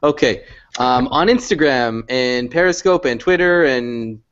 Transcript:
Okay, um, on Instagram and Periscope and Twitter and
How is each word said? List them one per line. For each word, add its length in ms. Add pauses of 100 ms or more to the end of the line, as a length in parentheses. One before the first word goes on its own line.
Okay, 420 (360)
um, 280
on 200
Instagram 800
and 420
Periscope 540
and 160
Twitter 460
and 540 (120)